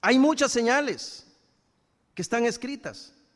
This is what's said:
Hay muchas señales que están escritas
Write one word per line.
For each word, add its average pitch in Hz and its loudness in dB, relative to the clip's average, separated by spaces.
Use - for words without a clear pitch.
Hay 233 4
muchas 285 4
señales 240 -2
que 180 -8
están 233 0
escritas 233 -8